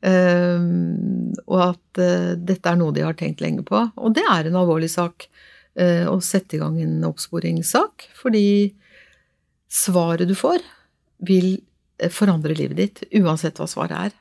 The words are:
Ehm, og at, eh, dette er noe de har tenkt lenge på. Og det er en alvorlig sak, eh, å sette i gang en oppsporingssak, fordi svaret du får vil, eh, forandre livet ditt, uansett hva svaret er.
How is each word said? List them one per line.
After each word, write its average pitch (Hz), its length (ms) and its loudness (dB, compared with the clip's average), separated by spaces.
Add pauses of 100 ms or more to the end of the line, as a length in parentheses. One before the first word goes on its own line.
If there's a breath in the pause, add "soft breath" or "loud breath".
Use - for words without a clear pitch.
Ehm, 175 1300 2 (140)
og 185 140 2 (100)
at, - 300 -6
eh, 180 340 0
dette 175 340 -2
er 170 80 2
noe 160 160 2
de 147 120 -2
har 160 120 -2
tenkt 156 240 -6
lenge 156 240 -4
på. 208 180 0 (140)
Og 220 160 0
det 330 160 0
er 165 180 2
en 175 120 0
alvorlig 165 300 2
sak, 175 380 -6 (480 soft breath)
eh, 175 300 2
å 190 160 0
sette - 340 -4
i 151 40 -2
gang 160 220 -2
en 160 220 -2
oppsporingssak, 170 1120 -4
fordi 202 580 2 (960 soft breath)
svaret 175 580 0
du 185 60 2
får 330 260 0 (600 soft breath)
vil, 185 400 2 (380)
eh, 175 100 -2
forandre 160 460 0
livet 143 220 -4
ditt, 196 260 -4 (100)
uansett 160 440 2
hva 156 100 -6
svaret 165 240 -6 (160)
er. 202 140 -6